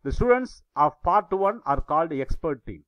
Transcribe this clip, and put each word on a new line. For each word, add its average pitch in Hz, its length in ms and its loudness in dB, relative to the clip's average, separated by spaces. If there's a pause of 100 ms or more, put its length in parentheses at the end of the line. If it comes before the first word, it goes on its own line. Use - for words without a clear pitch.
The 139 80 -6
students 247 540 0 (100)
of 151 300 2
part 190 280 0
one 196 320 0
are - 160 0
called 160 320 -2
expert 135 540 -4
team. 87 220 -14